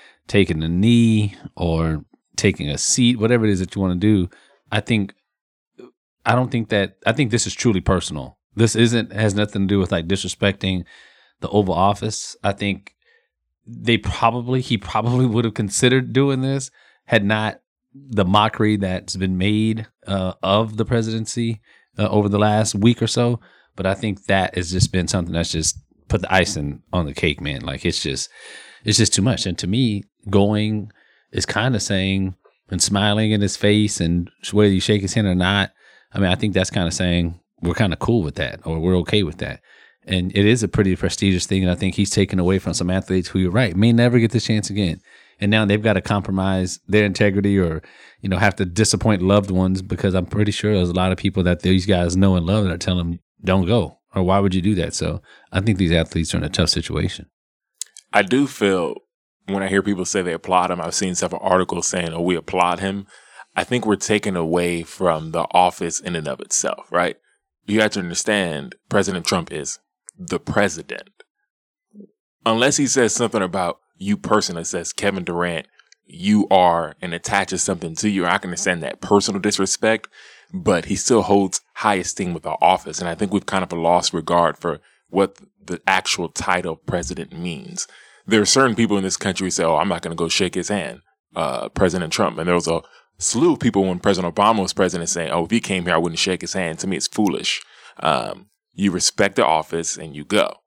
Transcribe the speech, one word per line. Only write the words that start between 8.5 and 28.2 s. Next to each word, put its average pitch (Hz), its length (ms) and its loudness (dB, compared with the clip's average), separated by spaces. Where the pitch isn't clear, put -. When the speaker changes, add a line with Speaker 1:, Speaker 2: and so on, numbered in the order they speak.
Speaker 1:
This 110 220 2
isn't, 113 360 2
has 107 220 0
nothing 104 280 -2
to 95 60 0
do 101 100 2
with, 95 140 0
like, 85 140 -2
disrespecting 95 760 -2
the - 80 -8
Oval 98 260 2
Office. 101 680 -2
I 101 80 0
think 98 420 -6
they 117 320 0
probably, 123 640 0
he 120 180 -2
probably 120 480 0
would 113 180 0
have 110 100 -2
considered 120 580 2
doing 135 300 2
this 135 280 -4
had 107 180 4
not 107 360 0
the 131 300 -2
mockery 107 520 2
that's 92 400 -4
been 92 200 -2
made, 107 500 0
uh, 92 360 -4
of 107 340 2
the 110 80 0
presidency, 113 760 -4
uh, 107 100 2
over 104 200 2
the 101 100 0
last 107 360 2
week 113 280 4
or 113 40 0
so. 120 340 0
But 92 120 -6
I 95 80 2
think 104 320 -6
that 95 280 0
has 87 160 -4
just 92 220 2
been 90 160 0
something 87 260 -2
that's 82 180 -2
just 80 240 -2
put 85 120 0
the - 120 -6
icing 76 500 0
on 87 140 0
the 71 80 -8
cake, - 260 -2
man. 71 220 -8
Like, 64 220 -8
it's 82 180 -2
just, 67 260 -6